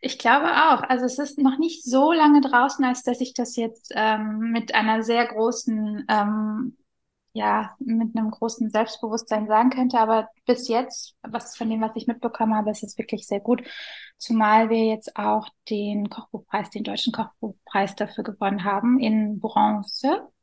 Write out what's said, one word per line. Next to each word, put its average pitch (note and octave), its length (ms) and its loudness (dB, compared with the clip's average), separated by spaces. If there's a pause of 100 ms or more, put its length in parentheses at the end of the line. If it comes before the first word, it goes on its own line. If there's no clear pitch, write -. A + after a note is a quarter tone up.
Ich - 180 -6
glaube C#4+ 300 4
auch. D#4+ 340 4
Also B3 240 0
es B3 120 -4
ist C#4+ 200 -6
noch C4+ 200 2
nicht E4 260 -2
so C4+ 280 4
lange D4+ 280 8
draußen, C4 440 2
als B3+ 180 0
dass B3 180 -2
ich B3+ 140 -4
das A#3+ 220 -4
jetzt, A3+ 380 -6
ähm, G#3+ 440 0 (140)
mit - 220 -4
einer A3 280 2
sehr A#3 240 2
großen, A3 840 -2
ähm, G#3+ 680 -2 (580)
ja, G#3+ 440 -2
mit A3+ 380 -2
einem A3 140 -2
großen A3 400 -4
Selbstbewusstsein A3 800 -2
sagen A3 220 4
könnte. B3+ 280 0
Aber A3 300 2 (180)
bis B3 220 0
jetzt, - 540 -4
was A3+ 340 -10
von A3+ 140 -4
dem, A3 100 -2
was A3 160 -2
ich A3 100 -6
mitbekommen A3+ 480 -2
habe, G#3+ 160 0
ist G#3 120 -6
es - 160 -14
wirklich - 280 -8
sehr G3+ 140 -4
gut. B3 220 0 (560)
Zumal A3 520 4
wir A3+ 160 2
jetzt A3 300 -4
auch G#3+ 320 -2 (220)
den G#3 400 -4
Kochbuchpreis, - 600 -10
den - 140 -10
deutschen G3+ 280 -4
Kochbuchpreis - 840 -6
dafür G#3 280 -6
gewonnen G3 400 -4
haben G#3 360 2
in G#3+ 400 0
Bronze G#3+ 880 0 (140)